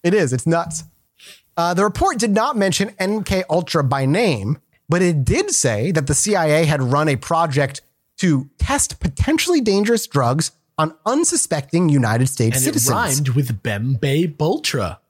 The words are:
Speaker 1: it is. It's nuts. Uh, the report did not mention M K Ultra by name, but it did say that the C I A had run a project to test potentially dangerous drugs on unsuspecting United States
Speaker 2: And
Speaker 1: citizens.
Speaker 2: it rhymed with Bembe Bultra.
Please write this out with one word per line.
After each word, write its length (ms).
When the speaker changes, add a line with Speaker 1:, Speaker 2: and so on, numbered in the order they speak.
Speaker 1:
it 100
is. 180
It's 160
nuts. 380
Uh, 160
the 100
report 340
did 140
not 240
mention 420
M 260
K 260
Ultra 340
by 220
name, 520
but 140
it 240
did 260
say 400
that 160
the 80
C 180
I 120
A 200
had 160
run 280
a 80
project 640
to 380
test 440
potentially 580
dangerous 480
drugs 440
on 180
unsuspecting 840
United 380
States 280
Speaker 2:
And 80
Speaker 1:
citizens. 260
Speaker 2:
it 40
rhymed 360
with 320
Bembe 760
Bultra. 640